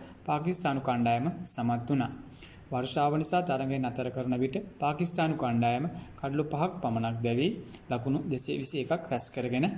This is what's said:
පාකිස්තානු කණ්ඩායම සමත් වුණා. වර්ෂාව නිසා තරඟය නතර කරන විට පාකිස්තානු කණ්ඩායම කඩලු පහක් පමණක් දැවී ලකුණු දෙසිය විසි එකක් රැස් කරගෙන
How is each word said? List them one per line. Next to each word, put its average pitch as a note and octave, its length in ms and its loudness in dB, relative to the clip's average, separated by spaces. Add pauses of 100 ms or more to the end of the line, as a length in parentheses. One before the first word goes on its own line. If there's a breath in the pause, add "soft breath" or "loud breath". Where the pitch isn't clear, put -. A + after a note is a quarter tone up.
(220 loud breath)
පාකිස්තානු F3 600 0
කණ්ඩායම A#2+ 460 2 (140)
සමත් A#2 440 0
වුණා. C3 260 2 (540 loud breath)
වර්ෂාව C#3+ 480 0
නිසා D#3 280 2
තරඟය C3+ 360 0
නතර B2+ 320 0
කරන B2+ 280 0
විට C3+ 180 2 (200)
පාකිස්තානු D#3+ 600 2
කණ්ඩායම A#2+ 500 2 (300 loud breath)
කඩලු C#3 280 0
පහක් D3+ 340 0
පමණක් A2+ 420 0
දැවී A#2+ 320 2 (340 loud breath)
ලකුණු C3+ 380 0
දෙසිය C#3+ 340 -2
විසි C#3 220 -2
එකක් D#3+ 260 0
රැස් A#2+ 240 0
කරගෙන B2+ 360 0 (120)